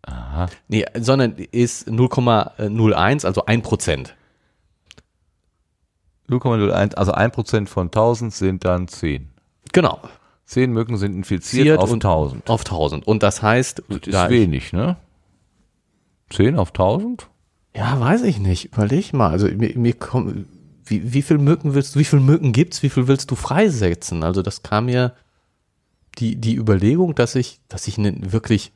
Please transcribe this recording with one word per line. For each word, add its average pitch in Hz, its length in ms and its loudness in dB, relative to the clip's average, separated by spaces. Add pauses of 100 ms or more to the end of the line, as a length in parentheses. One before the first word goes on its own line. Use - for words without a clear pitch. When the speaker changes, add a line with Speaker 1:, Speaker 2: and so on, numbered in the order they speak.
Speaker 1:
Aha. 64 420 -8 (240)
Speaker 2:
nee, 107 160 0 (120)
sondern 120 380 2
ist - 560 -4
null 120 160 2
Komma 120 460 0 (160)
null 107 240 4
eins, 110 320 2
also 95 200 -2
ein 113 160 2
Prozent. 73 540 -4 (2000)
Speaker 1:
Null 127 120 0
Komma 120 160 0
null 101 160 2
eins, 98 240 0
also 98 160 0
ein 113 200 2
Prozent 107 380 -2
von 90 220 -4
tausend 113 420 0
sind 95 300 -2
dann 90 240 -2
zehn. 71 420 -6 (440)
Speaker 2:
Genau. 170 260 2 (460)
Speaker 1:
Zehn 127 260 0
Mücken 113 260 -2
sind 101 160 -4
infiziert 98 540 0
Speaker 2:
Infiziert 156 120 6
Speaker 1:
auf 101 120 2
Speaker 2:
und 113 120 0
Speaker 1:
tausend. 76 460 0
Speaker 2:
auf 113 140 2
tausend. 78 440 -2
Und 107 160 2
das 101 180 0
heißt, 117 480 0
Speaker 1:
Das 98 100 -6
ist 98 140 -8
Speaker 2:
da 90 120 2
ich 87 60 2
Speaker 1:
wenig, 90 420 2
ne? 143 240 -2 (1300)
Zehn 127 280 2
auf 95 140 0
tausend? 180 560 -2 (480)
Speaker 2:
Ja, 117 240 -2
weiß 165 240 2
ich 165 160 0
nicht. 92 340 -2
Überleg 117 400 0
mal. 117 180 2
Also 95 160 2
mir, 110 300 -2
mir 120 160 2
kommt, - 520 -6 (400)
wie, 120 280 -4
wie 139 80 2
viel 151 160 2
Mücken 147 360 2
willst 139 220 0
du, 139 40 2
wie 156 60 4
viel 147 140 4
Mücken 139 320 4
gibt's? 143 320 0
Wie 139 60 2
viel 127 180 0
willst 135 240 0
du 131 40 -2
freisetzen? 104 880 0
Also 92 180 0
das 98 220 -6
kam 107 240 -2
mir 123 260 0 (1040)
die, 113 180 -2
die 113 200 -2
Überlegung, 117 600 2
dass 120 200 0
ich, - 340 -4
dass - 180 -10
ich - 100 -8
einen 98 360 -2
wirklich 110 420 -2